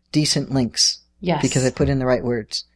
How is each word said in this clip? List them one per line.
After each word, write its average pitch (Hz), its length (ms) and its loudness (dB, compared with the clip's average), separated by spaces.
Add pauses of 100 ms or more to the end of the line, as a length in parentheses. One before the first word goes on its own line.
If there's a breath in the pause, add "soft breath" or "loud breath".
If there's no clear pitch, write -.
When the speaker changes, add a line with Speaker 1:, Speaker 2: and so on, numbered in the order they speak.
(120)
Speaker 1:
decent 147 420 0
links. - 460 0 (220)
Speaker 2:
Yes. 170 200 0
Speaker 1:
Because 131 240 2
I 127 60 2
put 139 180 0
in 139 80 2
the 127 80 -2
right 127 180 2
words. 117 420 -4 (100)